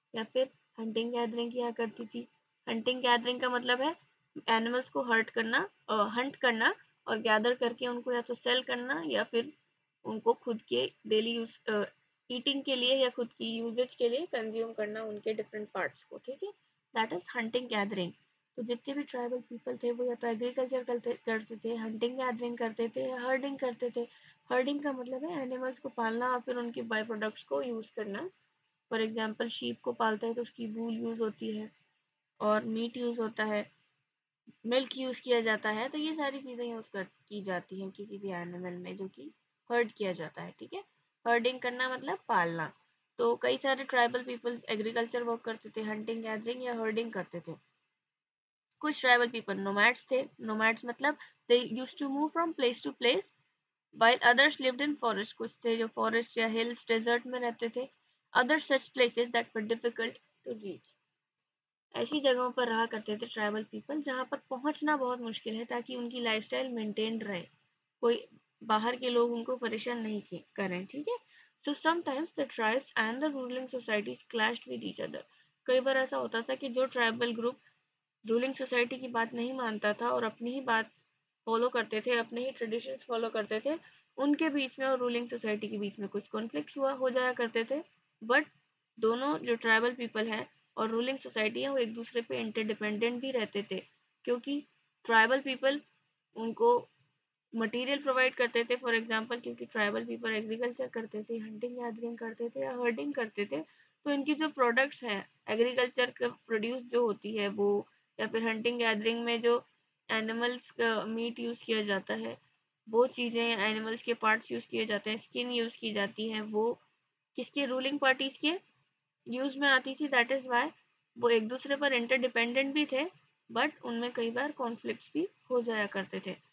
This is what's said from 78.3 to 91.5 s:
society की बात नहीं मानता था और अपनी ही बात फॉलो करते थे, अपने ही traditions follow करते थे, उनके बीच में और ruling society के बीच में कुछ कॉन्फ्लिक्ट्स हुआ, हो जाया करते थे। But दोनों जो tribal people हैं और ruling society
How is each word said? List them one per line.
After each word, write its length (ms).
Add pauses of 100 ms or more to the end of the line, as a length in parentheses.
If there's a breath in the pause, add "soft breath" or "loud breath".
society 440
की 100
बात 260
नहीं 180
मानता 400
था 160
और 160
अपनी 300
ही 60
बात 300 (560)
फॉलो 220
करते 320
थे, 180
अपने 260
ही 60
traditions 540
follow 260
करते 300
थे, 180 (380 loud breath)
उनके 320
बीच 300
में 80
और 120
ruling 300
society 400
के 100
बीच 200
में 100
कुछ 200
कॉन्फ्लिक्ट्स 480
हुआ, 160
हो 180
जाया 220
करते 320
थे। 180 (420)
But 200 (560)
दोनों 380
जो 160
tribal 380
people 360
हैं 220 (260)
और 120
ruling 300
society 440